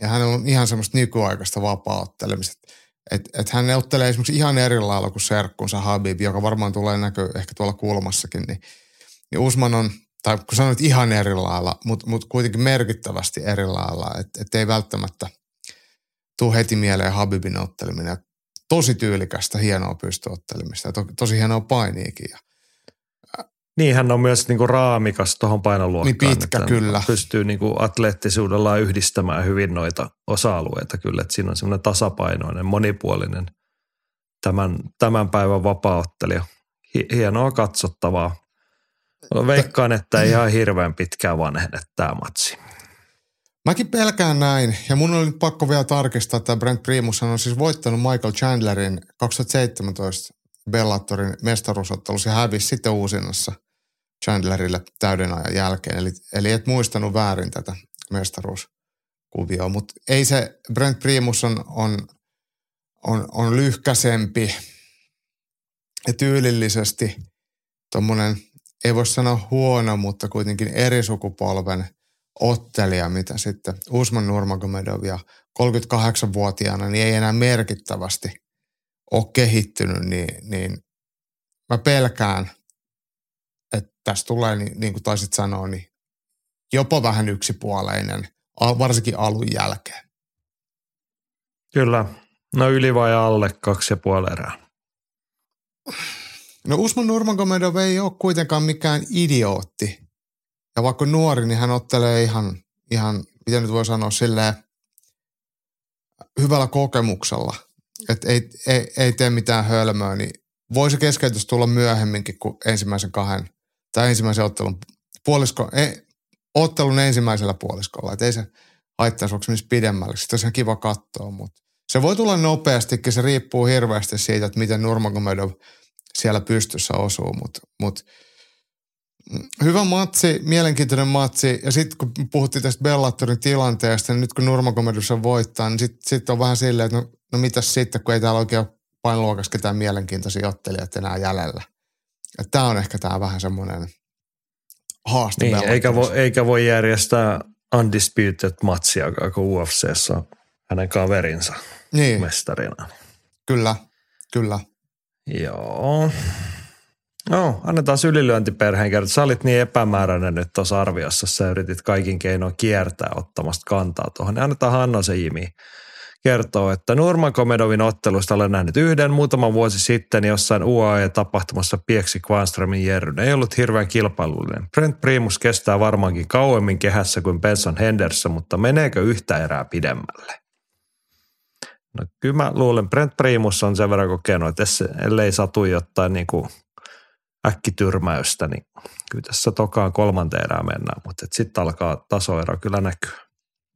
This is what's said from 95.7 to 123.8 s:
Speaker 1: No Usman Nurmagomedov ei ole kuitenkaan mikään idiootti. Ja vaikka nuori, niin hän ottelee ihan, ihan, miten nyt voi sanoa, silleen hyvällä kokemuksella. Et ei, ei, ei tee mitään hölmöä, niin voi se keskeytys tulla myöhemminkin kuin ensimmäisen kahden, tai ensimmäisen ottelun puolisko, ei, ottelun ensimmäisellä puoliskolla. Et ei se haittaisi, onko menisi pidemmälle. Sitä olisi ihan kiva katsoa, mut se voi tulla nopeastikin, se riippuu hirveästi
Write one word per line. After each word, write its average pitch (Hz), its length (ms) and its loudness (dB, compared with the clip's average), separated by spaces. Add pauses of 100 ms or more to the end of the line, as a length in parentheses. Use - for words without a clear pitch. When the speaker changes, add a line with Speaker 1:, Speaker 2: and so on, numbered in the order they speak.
Speaker 1:
No 147 100 0
Usman 226 300 0
Nurmagomedov 190 720 0
ei 190 240 2
ole 190 200 -2
kuitenkaan 160 420 0
mikään 156 480 0
idiootti. 107 880 0 (800)
Ja 117 60 2
vaikka 127 240 0
nuori, 151 400 2
niin 113 120 0
hän 123 120 0
ottelee 120 520 2
ihan, 107 340 0 (340)
ihan, 107 340 -2 (220)
miten 117 160 0
nyt 110 100 -2
voi 113 120 0
sanoa, 110 260 -2
silleen 110 440 0 (1900)
hyvällä 139 260 2
kokemuksella. 117 920 -2 (520)
Et 113 160 -2
ei, 120 260 0 (160)
ei, 127 300 0
ei 127 160 4
tee 123 180 2
mitään 117 340 2
hölmöä, 107 520 0
niin 101 140 -4 (440)
voi 139 160 4
se 143 60 2
keskeytys 131 500 0
tulla 120 200 2
myöhemminkin 110 720 0
kuin 107 180 -8 (100)
ensimmäisen 101 460 -2
kahden, 98 360 -4 (440)
tai 120 160 2
ensimmäisen 110 360 2
ottelun 101 340 -4 (460)
puolisko, 139 480 0
ei, 139 300 -2 (520)
ottelun 151 440 4
ensimmäisellä 117 560 2
puoliskolla. - 580 -8
Et 101 100 -6
ei 120 100 2
se 110 140 -6 (520)
haittaisi, 107 360 0
onko 101 140 -6
menisi 110 220 -2
pidemmälle. 107 460 0
Sitä - 180 -6
olisi 110 100 0
ihan 113 80 -2
kiva 113 240 -2
katsoa, 104 540 -6
mut 101 220 -12 (400)
se 131 100 2
voi 185 140 4
tulla 214 200 2
nopeastikin, 139 760 2
se 123 100 0
riippuu 127 440 2
hirveästi 110 520 2